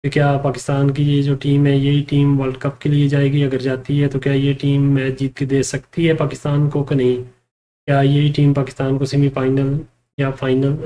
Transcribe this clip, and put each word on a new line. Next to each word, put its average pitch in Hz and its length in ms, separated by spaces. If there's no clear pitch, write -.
कि 139 60
क्या 143 260
पाकिस्तान 139 540
की 143 140
ये 143 180
जो 143 120
टीम 143 320
है 139 120
यही 143 240
टीम 143 360
वर्ल्ड 131 180
कप 139 220
के - 100
लिए 147 200
जाएगी? 143 340
अगर 131 180
जाती 131 380
है 143 100
तो 139 100
क्या 139 140
ये 139 220
टीम 139 280
मैच 135 360
जीत 131 180
के 139 100
दे 135 160
सकती - 440
है 160 80
पाकिस्तान 147 540
को 143 140
कि 143 120
नहीं? 123 300
क्या 139 220
यही 143 280
टीम 143 240
पाकिस्तान 135 440
को 139 60
सेमीफाइनल 139 760
या 135 100
फाइनल, 135 560